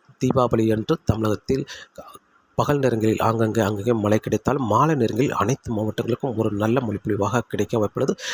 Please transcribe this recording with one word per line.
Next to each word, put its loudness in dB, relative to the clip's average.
தீபாவளி 2
அன்று -2
தமிழகத்தில் -2
பகல் 0
நேரங்களில் 2
ஆங்காங்கே, 2
ஆங்காங்கே 0
மழை 2
கிடைத்தாலும் -2
மாலை 4
நேரங்களில் 0
அனைத்து -2
மாவட்டங்களுக்கும் -4
ஒரு 0
நல்ல 0
மழைப்பொழிவாக -2
கிடைக்க -2
வாய்ப்புள்ளது. 0